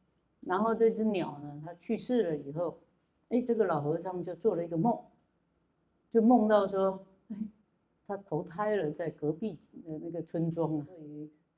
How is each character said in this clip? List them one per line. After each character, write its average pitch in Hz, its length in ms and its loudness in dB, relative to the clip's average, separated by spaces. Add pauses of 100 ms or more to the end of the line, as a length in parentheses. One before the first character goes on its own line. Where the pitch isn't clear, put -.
(420)
然 190 200 -2
后 226 140 0
这 226 160 4
只 214 140 -2
鸟 175 340 -2
呢， 147 260 -12
他 175 100 -12
去 - 220 -4
世 247 320 0
了 156 80 0
以 139 140 -10
后， 160 280 -4 (500)
哎， 247 120 2
这 233 140 0
个 214 100 4
老 160 160 2
和 151 180 0
尚 185 240 -6
就 175 120 -8
做 196 200 2
了 170 80 -2
一 170 40 -6
个 165 100 -4
梦， 214 220 2 (1120)
就 226 80 6
梦 220 260 8
到 208 200 6
说， 190 360 0 (260)
哎， 202 80 -10 (720)
他 202 100 -6
投 165 260 -6
胎 208 320 -2
了 160 160 0
在 160 180 -6
隔 151 220 -2
壁 165 260 -6 (280)
的 156 140 -8
那 165 120 -8
个 165 100 -6
村 165 300 -2
庄 156 280 -2
啊， 143 80 -8
对 165 140 -20
于 151 280 -12 (280)